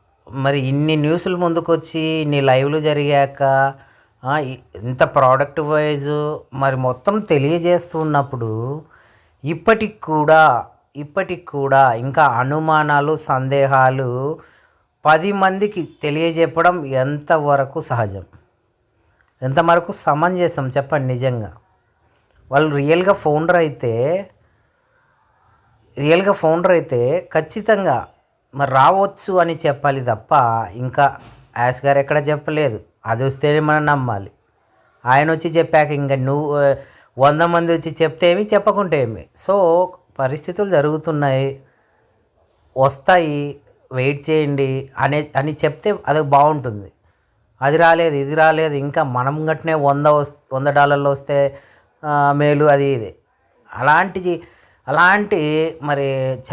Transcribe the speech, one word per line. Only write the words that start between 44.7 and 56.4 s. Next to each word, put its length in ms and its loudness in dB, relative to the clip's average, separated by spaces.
అనే, 380 -2
అని 180 -2
చెప్తే 300 -2
అది 140 2
బాగుంటుంది. 720 0
అది 160 2
రాలేదు, 380 4
ఇది 200 -4
రాలేదు, 380 2
ఇంకా 300 -2
మనం 480 -2
గట్టినే 220 -4
వంద 320 2
వస్-, 480 0
వంద 140 -4
డాలర్లు 420 2
వస్తే, 500 -2
ఆ, 260 2
మేలు, 340 2
అది 200 4
ఇది. 300 -4
అలాంటిది, 720 0
అలాంటి 920 0
మరి 220 -2